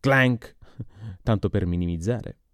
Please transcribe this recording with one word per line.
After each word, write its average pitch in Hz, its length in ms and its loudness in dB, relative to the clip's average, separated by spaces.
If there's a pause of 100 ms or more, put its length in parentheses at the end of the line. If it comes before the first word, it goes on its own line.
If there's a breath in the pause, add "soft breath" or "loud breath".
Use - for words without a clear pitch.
Clank! 127 560 2 (640 loud breath)
Tanto 107 240 0
per 95 180 0
minimizzare. 87 720 -4 (140)